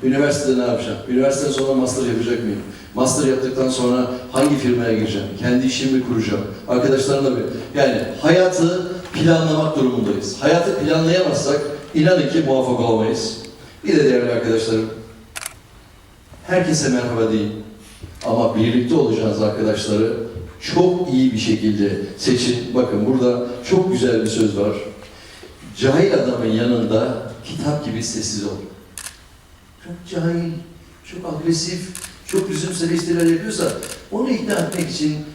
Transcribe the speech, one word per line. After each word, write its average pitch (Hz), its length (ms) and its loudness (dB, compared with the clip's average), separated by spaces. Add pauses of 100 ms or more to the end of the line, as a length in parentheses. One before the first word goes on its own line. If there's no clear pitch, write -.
üniversitede 131 560 2
ne 120 60 0
yapacağım, 113 320 -2 (120)
üniversiteden 135 420 2
sonra 135 220 0
master 127 320 0
yapacak 113 380 -2
mıyım, 101 160 -4 (360)
master 131 320 2
yaptıktan 131 420 0
sonra 123 420 0 (200)
hangi 139 260 2
firmaya 120 360 2
gireceğim, 104 340 -2 (120)
kendi 127 280 2
işimi 131 400 0
kuracağım, 104 340 0 (260)
arkadaşlarımla 135 720 2
bir." 113 60 -2 (320)
Yani 127 260 4 (200)
hayatı 175 720 4 (220)
planlamak 160 640 2
durumundayız. 120 640 -2
Hayatı 170 400 2
planlayamazsak 160 840 2 (340)
inanın 156 340 4
ki 160 180 2
muvaffak 127 320 2
olamayız. 110 580 0 (460)
Bir 160 140 2
de 143 60 6
değerli 123 280 4
arkadaşlarım, 113 580 0 (1600)
herkese 160 420 2
merhaba 117 420 0
deyin. 104 200 0 (760)
Ama 113 300 2
birlikte 120 400 2
olacağınız 110 460 2
arkadaşları 107 720 0 (640)
çok 180 380 4
iyi 127 200 4
bir 107 40 -2
şekilde 104 640 0 (160)
seçin. 123 580 0
Bakın 107 300 0
burada 123 420 2 (220)
çok 185 220 4
güzel 117 300 2
bir 110 60 0
söz 107 300 0
var. 104 180 0 (1000)
"Cahil 143 360 4
adamın - 380 0
yanında 113 640 0 (300)
kitap - 420 -4
gibi 113 180 -4
sessiz 107 400 -6
ol." 101 60 -4 (1300)
Çok 170 100 -14 (180)
cahil, 170 400 -2 (540)
çok 165 280 -10
agresif, 165 460 -2 (480)
çok 190 220 -2
lüzumsuz 165 340 -4
eleştiriler 170 420 0
yapıyorsa 165 380 0 (480)
onu 254 180 -2
ikna 208 240 -2
etmek 170 380 -2
için 151 240 -2 (200)